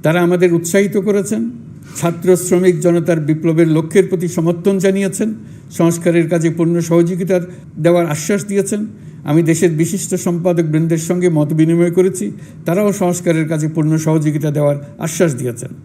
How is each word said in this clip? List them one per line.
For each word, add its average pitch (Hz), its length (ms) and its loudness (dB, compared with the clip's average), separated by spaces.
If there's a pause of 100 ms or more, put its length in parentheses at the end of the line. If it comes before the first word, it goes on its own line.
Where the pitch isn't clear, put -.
তারা 156 180 2
আমাদের 175 340 4
উৎসাহিত 196 420 0
করেছেন, 202 460 -2 (540)
ছাত্র 170 400 -2
শ্রমিক 180 440 2
জনতার 170 400 2
বিপ্লবের 160 480 2
লক্ষ্যের 160 400 2
প্রতি 175 200 -2
সমর্থন 170 500 0
জানিয়েছেন, 190 500 0 (420)
সংস্কারের 170 580 2
কাজে 165 220 0
পূর্ণ 165 300 0
সহযোগিতা 170 560 0 (420)
দেওয়ার 170 280 4
আশ্বাস 196 380 -2
দিয়েছেন। 202 360 -2 (440)
আমি 147 180 2
দেশের 165 280 2
বিশিষ্ট 165 440 -2
সম্পাদক 175 500 0
বৃন্দের 160 440 0
সঙ্গে 180 200 0
মত 151 240 2
বিনিময় 170 380 2
করেছি, 185 360 0 (380)
তারাও 202 280 0
সংস্কারের 170 560 0
কাজে 156 200 -2
পূর্ণ 156 280 0
সহযোগিতা 156 540 0
দেওয়ার 143 260 0 (220)
আশ্বাস 170 360 0
দিয়েছেন। 117 360 -8 (140)